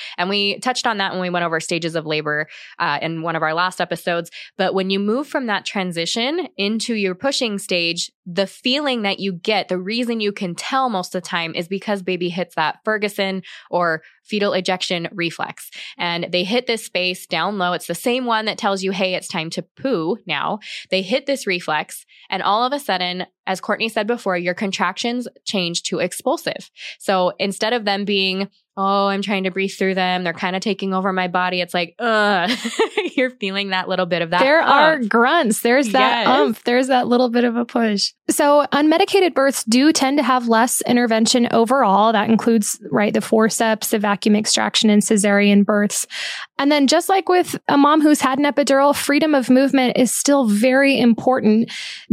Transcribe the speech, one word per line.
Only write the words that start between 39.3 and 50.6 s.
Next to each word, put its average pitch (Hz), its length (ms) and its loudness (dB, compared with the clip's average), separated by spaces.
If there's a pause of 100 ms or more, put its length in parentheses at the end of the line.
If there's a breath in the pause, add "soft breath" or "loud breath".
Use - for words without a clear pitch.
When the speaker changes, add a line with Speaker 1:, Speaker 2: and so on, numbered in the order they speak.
Speaker 2:
births 269 320 2
do 254 260 6
tend 277 280 0
to 285 40 2
have 247 240 2
less 226 400 2
intervention 240 640 2
overall. 226 640 4
That 214 160 2
includes, 226 500 2 (100)
right, 214 240 2
the 220 60 0
forceps, 220 720 2
the 220 100 0
vacuum 208 360 2
extraction, 214 540 2
and 208 120 6
cesarean 202 640 4
births. 208 420 0 (500 loud breath)
And 277 140 2
then 285 160 4
just 330 220 2
like 381 180 2
with 359 400 2
a 285 100 2
mom 294 240 6
who's 302 200 4
had 269 180 0
an 285 60 2
epidural, 277 500 4
freedom 294 400 2
of 254 140 2
movement 262 480 4
is 254 180 2
still 277 300 2
very 254 540 4